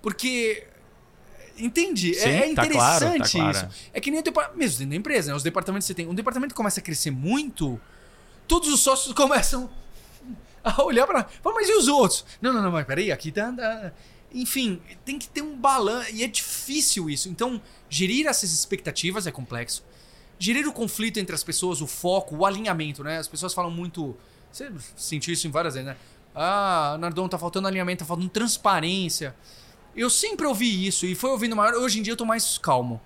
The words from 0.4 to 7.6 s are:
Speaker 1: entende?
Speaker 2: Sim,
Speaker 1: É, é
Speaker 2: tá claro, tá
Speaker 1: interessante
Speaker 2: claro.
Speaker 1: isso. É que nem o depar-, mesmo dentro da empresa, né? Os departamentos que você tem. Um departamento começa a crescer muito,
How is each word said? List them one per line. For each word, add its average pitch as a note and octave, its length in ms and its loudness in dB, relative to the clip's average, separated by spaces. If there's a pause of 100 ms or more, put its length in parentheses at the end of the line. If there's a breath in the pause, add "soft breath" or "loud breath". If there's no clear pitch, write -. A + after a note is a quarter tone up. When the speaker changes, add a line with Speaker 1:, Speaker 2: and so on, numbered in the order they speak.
Speaker 1:
entende? A#3 560 0
Speaker 2:
Sim, F#3 160 2
Speaker 1:
É, E3+ 220 4
é - 20 0
Speaker 2:
tá C3+ 140 4
claro, D3+ 380 6
tá - 100 4
Speaker 1:
interessante - 160 2
Speaker 2:
claro. G2+ 260 2 (140)
Speaker 1:
isso. - 220 -16
É - 60 -4
que C#4 120 -2
nem D#4 80 0
o - 40 -6
depar-, - 320 0
mesmo A3+ 240 0
dentro C#3 120 -4
da D3+ 40 -4
empresa, G3+ 360 0
né? C#3 40 -2
Os C#3+ 80 -4
departamentos F#3 440 -2
que F#3+ 60 -4
você - 20 -6
tem. E3 120 -6
Um F3 60 -4
departamento B3 400 -2
começa - 260 0
a - 40 -10
crescer D#3 260 -2
muito, D#3 720 -2 (680 soft breath)